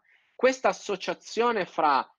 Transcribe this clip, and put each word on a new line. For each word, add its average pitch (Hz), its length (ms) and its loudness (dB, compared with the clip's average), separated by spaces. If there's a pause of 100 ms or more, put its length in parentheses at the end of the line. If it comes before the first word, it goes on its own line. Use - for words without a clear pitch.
(340)
questa 262 360 2
associazione 202 960 -4
fra 143 400 0 (140)